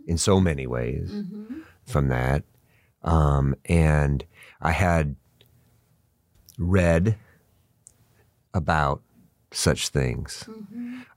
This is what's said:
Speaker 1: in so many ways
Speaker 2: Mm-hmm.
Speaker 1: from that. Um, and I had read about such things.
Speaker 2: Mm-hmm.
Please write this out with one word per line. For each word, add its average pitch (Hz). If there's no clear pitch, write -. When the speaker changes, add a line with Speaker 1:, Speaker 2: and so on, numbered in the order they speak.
Speaker 1:
in 82
so 95
many 73
ways 62
Speaker 2:
Mm-hmm. 208
Speaker 1:
from 69
that. 64
Um, 71
and 76
I 80
had 82
read 87
about 76
such -
things. 62
Speaker 2:
Mm-hmm. 240